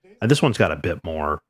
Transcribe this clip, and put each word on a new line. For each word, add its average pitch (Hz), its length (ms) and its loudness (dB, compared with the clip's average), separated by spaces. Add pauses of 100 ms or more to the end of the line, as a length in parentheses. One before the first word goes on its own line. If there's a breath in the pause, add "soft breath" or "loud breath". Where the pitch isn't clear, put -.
(220)
And 113 80 4
this 143 100 4
one's 127 160 2
got 90 160 2
a 76 40 -4
bit 80 280 -6
more 76 460 -4